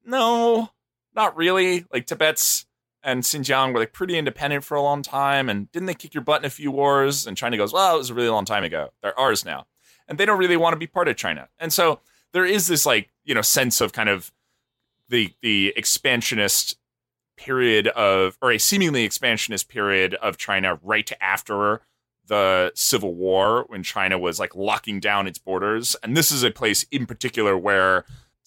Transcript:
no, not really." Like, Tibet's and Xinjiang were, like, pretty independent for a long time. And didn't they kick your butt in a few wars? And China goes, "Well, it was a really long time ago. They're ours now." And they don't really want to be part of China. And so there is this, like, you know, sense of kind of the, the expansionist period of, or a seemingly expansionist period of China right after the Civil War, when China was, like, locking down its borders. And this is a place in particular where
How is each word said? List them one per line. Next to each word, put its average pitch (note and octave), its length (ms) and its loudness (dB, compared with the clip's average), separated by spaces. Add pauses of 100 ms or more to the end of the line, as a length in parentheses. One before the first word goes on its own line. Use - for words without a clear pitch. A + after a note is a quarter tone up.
no, A#3 640 2 (460)
not G#3 200 0
really." F3+ 560 2
Like, B2 140 -4
Tibet's - 640 0 (340)
and B2+ 220 -2
Xinjiang C3+ 500 0
were, A#2 60 2
like, A2 140 -2
pretty F3+ 240 -4
independent C#3+ 460 -4
for D3+ 120 -6
a C#3+ 80 0
long C#3+ 180 0
time. C#3 480 0
And G2+ 220 -4
didn't F3 160 -6
they F3 60 -2
kick - 200 -18
your C#3+ 100 -6
butt D3+ 180 0
in D3 40 -4
a C3+ 60 -6
few D3 180 -8
wars? C#3 560 2
And G2+ 100 -10
China A#2+ 220 -2
goes, G2+ 160 0
"Well, F3+ 220 4
it D#3 40 2
was B2+ 120 -6
a - 20 -8
really A#2+ 160 0
long G#2+ 160 0
time G#2 180 0
ago. D#2 280 -4 (100)
They're G#2 180 -4
ours A#2+ 240 2
now." D2 220 -10 (420)
And D3 120 -6
they G3 60 0
don't G#3 120 2
really F3+ 200 2
want E3 160 2
to D#3+ 60 -2
be D#3+ 80 -10
part E3+ 200 -2
of A#2+ 80 0
China. D2+ 420 -6
And D#3+ 160 -6
so E3 260 2 (320)
there F3+ 140 2
is F#3 220 2
this, E3 180 2
like, A2+ 240 2 (140)
you C#3+ 100 -2
know, A2 80 0
sense B2 400 2
of G#2+ 100 0
kind G#2+ 180 -2
of F#2+ 220 -2 (800)
the, A2+ 320 0
the G2+ 340 2
expansionist A2+ 1000 0 (600)
period A#2+ 500 2
of, F#2+ 540 2
or B2+ 100 2
a A2 60 2
seemingly D#3 460 0
expansionist A2 640 -2
period G2 480 0
of G2+ 220 -4
China F#2+ 460 -2
right G#2+ 360 -2
after G2+ 640 -2 (460)
the F#2+ 480 2
Civil G2 380 -2
War, F#2+ 540 2
when F#2+ 160 -12
China F#2+ 360 -2
was, F2 200 -2
like, F#2 140 -6
locking G2+ 460 -4
down G2+ 280 0
its F2 120 -12
borders. G#2 640 -2
And A#2 120 -4
this D#3+ 160 2
is C3 120 -2
a A#2+ 80 2
place A2 400 0
in C3 140 -4
particular G#2+ 520 -2
where F#2+ 480 2 (420)